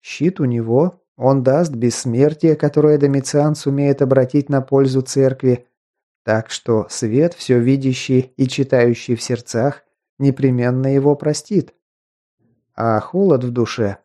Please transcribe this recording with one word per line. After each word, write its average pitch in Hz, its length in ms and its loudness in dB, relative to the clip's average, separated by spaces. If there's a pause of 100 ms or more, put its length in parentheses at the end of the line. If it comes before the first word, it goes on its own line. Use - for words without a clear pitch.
Щит - 380 -4
у 143 60 0
него, 120 560 0 (160)
он 131 260 2
даст 147 300 2
бессмертие, 131 800 0
которое 151 420 2
Домициан 143 580 0
сумеет 139 460 0
обратить 135 480 2
на 139 120 0
пользу 135 400 2
церкви, 131 680 0 (560)
так 110 260 -2
что 110 400 -2
свет, 135 440 -2
всё 123 260 0
видящий 131 760 0
и 135 120 0
читающий 123 680 0
в 113 60 -12
сердцах, 120 640 -4 (340)
непременно 131 680 0
его 139 280 2
простит. 151 580 -4 (1000)
А 110 260 -2
холод 170 440 0
в 123 80 -6
душе? 110 540 -4